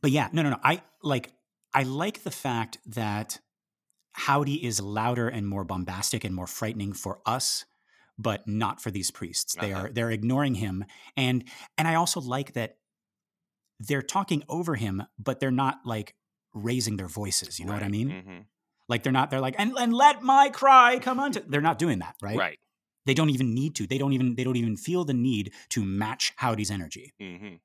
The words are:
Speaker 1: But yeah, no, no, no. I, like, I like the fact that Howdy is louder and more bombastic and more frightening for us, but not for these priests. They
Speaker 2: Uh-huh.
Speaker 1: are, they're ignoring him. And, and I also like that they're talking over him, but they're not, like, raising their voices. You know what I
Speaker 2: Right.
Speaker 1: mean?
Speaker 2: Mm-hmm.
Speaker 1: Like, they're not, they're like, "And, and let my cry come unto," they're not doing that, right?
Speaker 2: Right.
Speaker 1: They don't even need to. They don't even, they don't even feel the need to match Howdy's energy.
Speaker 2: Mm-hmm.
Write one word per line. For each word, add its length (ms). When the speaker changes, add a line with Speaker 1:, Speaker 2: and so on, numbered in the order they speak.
Speaker 1:
But 100
yeah, 220
no, 100
no, 80
no. 120
I, 200
like, 300
I 120
like 400
the 60
fact 560
that 540
Howdy 520
is 160
louder 480
and 180
more 180
bombastic 600
and 100
more 120
frightening 460
for 320
us, 400
but 280
not 340
for 100
these 200
priests. 480
They 140
Speaker 2:
Uh-huh. 140
Speaker 1:
are, 40
they're 200
ignoring 460
him. 280
And, 280
and 100
I 60
also 260
like 340
that 220
they're 220
talking 460
over 260
him, 300
but 220
they're 100
not, 340
like, 300
raising 460
their 100
voices. 500
You 80
know 60
what 100
I 40
Speaker 2:
Right. 40
Speaker 1:
mean? 200
Speaker 2:
Mm-hmm. 280
Speaker 1:
Like, 160
they're 80
not, 180
they're 100
like, 180
"And, 200
and 160
let 280
my 280
cry 480
come 200
unto," 220
they're 220
not 160
doing 220
that, 200
right? 160
Speaker 2:
Right. 220
Speaker 1:
They 80
don't 160
even 240
need 220
to. 100
They 100
don't 160
even, 220
they 100
don't 120
even 200
feel 280
the 100
need 380
to 140
match 520
Howdy's 340
energy. 500
Speaker 2:
Mm-hmm. 340